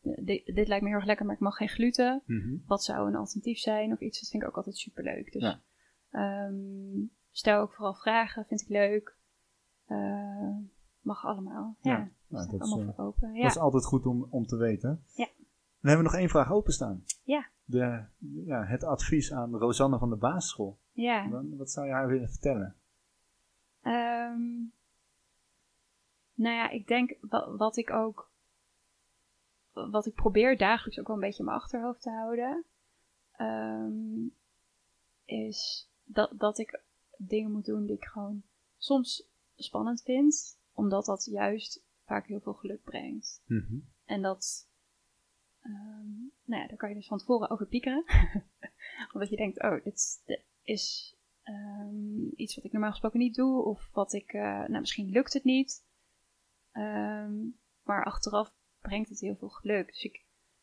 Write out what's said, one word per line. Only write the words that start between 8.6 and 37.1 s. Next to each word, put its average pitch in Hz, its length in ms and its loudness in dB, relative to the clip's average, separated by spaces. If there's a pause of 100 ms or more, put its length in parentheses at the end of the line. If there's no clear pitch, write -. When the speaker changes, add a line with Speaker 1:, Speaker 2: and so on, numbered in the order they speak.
Speaker 1:
ik - 80 -12
leuk. 208 480 2 (680)
Eh, 202 680 -4 (460)
mag - 240 -4
allemaal. 208 560 -6
Ja, 269 100 4
Speaker 2:
Ja, 233 60 4
Speaker 1:
daar 208 140 -4 (160)
Speaker 2:
nou, 95 160 -6
Speaker 1:
sta 95 100 -8
ik 95 60 -2
Speaker 2:
dat - 80 -4
is, 208 60 0
Speaker 1:
allemaal 104 160 -2
Speaker 2:
eh, 104 60 -8
Speaker 1:
voor - 100 -6
open. 220 280 2
Ja. 233 80 -2
Speaker 2:
dat 247 100 8
is - 60 2
altijd 135 280 4
goed 131 200 2
om, 123 240 2
om 120 160 0
te 120 120 -2
weten. 117 460 2 (120)
Speaker 1:
Ja. 240 100 -4 (560)
Speaker 2:
Dan 139 100 6
hebben 160 140 8
we - 60 4
nog 196 80 2
één 180 100 4
vraag 143 220 6
openstaan. 135 520 2 (200)
Speaker 1:
Ja. 277 240 0 (160)
Speaker 2:
De, 123 420 0 (400)
ja, 120 200 0
het 120 180 0
advies 151 500 2
aan 120 220 -2
Rosanne 123 440 4
van 120 100 2
de 113 60 0
basisschool. 113 640 -2 (120)
Speaker 1:
Ja. 226 380 0
Speaker 2:
Wat, 131 160 -4 (120)
wat 135 140 -8
zou 139 160 -4
je 135 60 -2
haar 131 140 2
willen 127 220 2
vertellen? 107 460 -2 (1080)
Speaker 1:
Ehm, 233 600 -2 (1900)
nou 233 220 0
ja, 226 140 0
ik 208 180 -8
denk 247 340 2
wa-, - 340 -2
wat 214 220 2
ik 233 140 -2
ook, 220 400 -2 (1400)
wat 208 340 -2
ik 220 80 -6
probeer 226 440 6
dagelijks 220 420 2
ook - 80 -10
wel 220 80 -2
een 196 60 -2
beetje 202 180 -2
in 185 60 -4
mijn - 120 -2
achterhoofd 240 440 -6
te 240 80 -8
houden, 233 560 -4 (680)
ehm, 110 960 -4 (960)
is - 640 -6 (140)
dat, 214 360 0
dat 208 180 2
ik - 260 -8 (340)